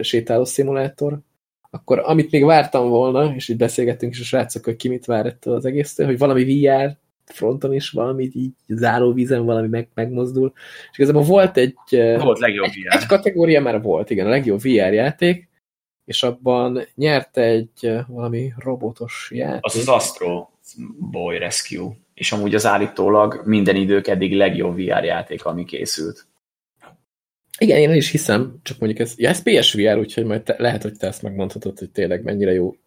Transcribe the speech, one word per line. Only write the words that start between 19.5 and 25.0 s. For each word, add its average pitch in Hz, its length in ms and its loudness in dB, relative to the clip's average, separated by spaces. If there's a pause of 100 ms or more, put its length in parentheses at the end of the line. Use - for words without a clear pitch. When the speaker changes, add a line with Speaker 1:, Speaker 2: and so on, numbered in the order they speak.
Speaker 2:
Az - 100 -4
az 117 120 -4
Astro 90 600 0 (500)
Boy 87 400 -6
Rescue. - 580 -8 (180)
És - 180 -6
amúgy 104 240 0
az 107 100 2
állítólag 104 800 2
minden 101 300 4
idők 98 320 0
eddig 95 260 0
legjobb 90 420 0
V 90 40 -8
R - 240 -2